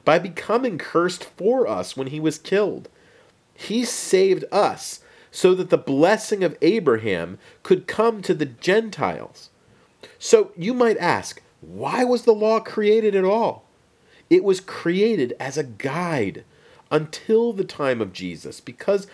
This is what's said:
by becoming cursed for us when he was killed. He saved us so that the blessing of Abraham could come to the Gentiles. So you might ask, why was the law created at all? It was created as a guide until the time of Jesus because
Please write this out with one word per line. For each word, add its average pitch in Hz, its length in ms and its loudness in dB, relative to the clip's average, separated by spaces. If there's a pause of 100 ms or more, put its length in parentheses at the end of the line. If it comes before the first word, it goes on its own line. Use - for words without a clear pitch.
by 156 140 4
becoming 202 640 -4
cursed 175 440 -2
for 226 440 -2
us 92 280 -4
when 135 120 -6
he 151 120 -10
was 156 200 -2
killed. 196 500 -2 (640)
He 233 320 -4
saved 185 640 0
us - 500 -2 (280)
so 185 240 4
that 185 160 -2
the 165 80 2
blessing 185 640 2
of 170 200 -2
Abraham 113 720 0 (240)
could 180 240 2
come 220 380 0
to 185 100 0
the 151 140 -2
Gentiles. 139 1040 -4 (640)
So 208 400 4
you 185 160 -4
might 233 240 2
ask, 131 460 -2 (180)
why 196 420 -4
was 247 200 0
the 226 100 6
law 214 260 2
created 214 540 2
at 190 100 2
all? 196 420 0 (680)
It 180 120 6
was 190 160 2
created 180 800 -2
as 135 200 -6
a 151 40 -2
guide 135 800 -4 (460)
until 220 640 0
the 190 120 -4
time 131 360 -2
of 95 120 -6
Jesus 85 480 -10
because 190 520 -4